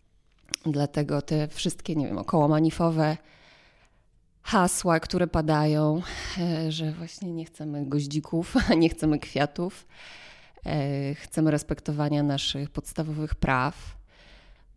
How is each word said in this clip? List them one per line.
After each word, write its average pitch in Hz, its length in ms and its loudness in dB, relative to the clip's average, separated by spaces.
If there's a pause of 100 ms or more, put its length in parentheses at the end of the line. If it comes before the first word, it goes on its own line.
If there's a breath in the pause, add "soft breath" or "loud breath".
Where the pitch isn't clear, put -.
(640)
Dlatego 147 560 0
te 151 260 -2
wszystkie, - 480 -4
nie 143 120 0
wiem, - 100 -4
okołomanifowe 156 1000 2 (1300 soft breath)
hasła, 180 560 2
które 175 280 0
padają, 151 720 4 (380 loud breath)
e, 160 320 0
że 156 200 -4
właśnie 170 400 -10
nie 165 140 -8
chcemy 147 400 -8
goździków, 147 800 -2
<laughs> - 140 4
nie 165 120 6
chcemy 156 300 0
kwiatów, 147 680 -4 (800 loud breath)
e, 139 500 -2
chcemy - 360 0
respektowania 147 720 0
naszych 139 460 -2
podstawowych 151 640 -6
praw. - 640 0 (800 soft breath)